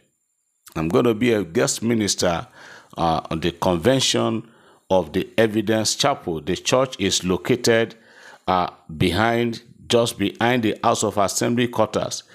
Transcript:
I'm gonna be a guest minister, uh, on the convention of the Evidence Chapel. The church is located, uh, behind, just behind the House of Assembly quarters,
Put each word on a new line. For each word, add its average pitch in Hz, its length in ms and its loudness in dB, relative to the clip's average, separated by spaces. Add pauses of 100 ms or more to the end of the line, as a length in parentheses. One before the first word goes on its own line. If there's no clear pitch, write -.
(760)
I'm 80 120 -2
gonna 123 260 2
be 117 180 0
a 104 100 2
guest 104 400 -2
minister, 101 640 0 (500)
uh, 82 320 0
on 80 120 -4
the 85 100 0
convention 113 1000 0 (400)
of 87 240 2
the 95 240 -2
Evidence 110 600 0
Chapel. 135 440 -2
The 87 160 -2
church 131 440 0
is 95 240 0
located, 113 720 2 (500)
uh, 90 220 2 (280)
behind, 117 680 0 (260)
just 117 280 2
behind 117 460 0
the 104 200 0
House 113 200 2
of 104 160 -2
Assembly 120 500 0
quarters, - 540 -2 (120)